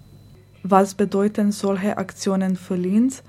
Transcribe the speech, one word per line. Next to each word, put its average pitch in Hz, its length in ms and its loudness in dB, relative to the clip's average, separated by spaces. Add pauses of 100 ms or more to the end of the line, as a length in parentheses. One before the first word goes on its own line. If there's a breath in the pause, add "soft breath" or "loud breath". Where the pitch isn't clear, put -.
(600)
Was 196 320 4
bedeuten 208 580 0
solche 196 460 -2
Aktionen 190 600 -2
für - 180 -6
Linz 208 540 0